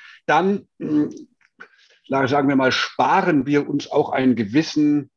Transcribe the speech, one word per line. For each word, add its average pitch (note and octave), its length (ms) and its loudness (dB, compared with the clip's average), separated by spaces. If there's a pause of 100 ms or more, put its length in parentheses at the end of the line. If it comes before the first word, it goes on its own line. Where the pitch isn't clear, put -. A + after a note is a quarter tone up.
(260)
dann, F3+ 420 0 (120)
hm, D3+ 340 -2 (920)
sagen C3+ 400 0
wir C#3 80 2
mal, C3 160 2
sparen D#3 760 0
wir C#3+ 240 0
uns C#3+ 220 -6
auch D3 180 0
einen C3 260 2
gewissen D3 800 0